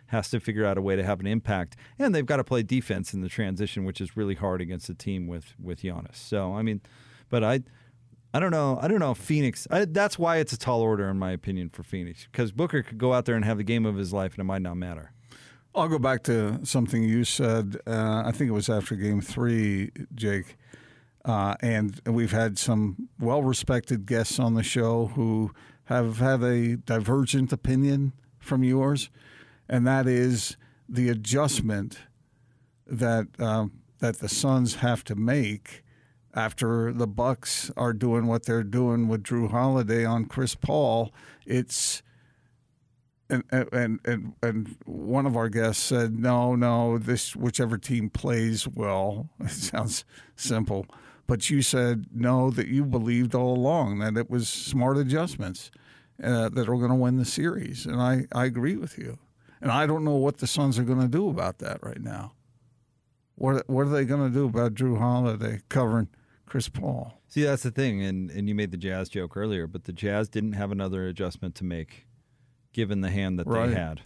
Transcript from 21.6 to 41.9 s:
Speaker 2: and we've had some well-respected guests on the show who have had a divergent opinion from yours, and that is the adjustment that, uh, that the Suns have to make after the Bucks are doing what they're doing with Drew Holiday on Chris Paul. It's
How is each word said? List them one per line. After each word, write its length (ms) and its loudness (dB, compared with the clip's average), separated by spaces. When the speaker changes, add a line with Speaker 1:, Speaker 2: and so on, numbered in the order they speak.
Speaker 2:
and 460 0
we've 260 2
had 260 0
some 500 0
well-respected 880 0
guests 340 0
on 140 4
the 80 2
show 460 0
who 440 0
have 340 0
had 240 4
a 340 2
divergent 760 0
opinion 640 2
from 260 0
yours, 460 2
and 180 4
that 200 4
is 500 2
the 220 2
adjustment 880 0
that, 400 0
uh, 280 0
that 220 -2
the 80 -6
Suns 480 2
have 280 0
to 100 -6
make 680 -2
after 600 0
the 120 0
Bucks 680 -2
are 160 0
doing 340 2
what 200 0
they're 180 2
doing 420 2
with 160 0
Drew 260 0
Holiday 580 2
on 180 2
Chris 300 -2
Paul. 580 2
It's 580 -2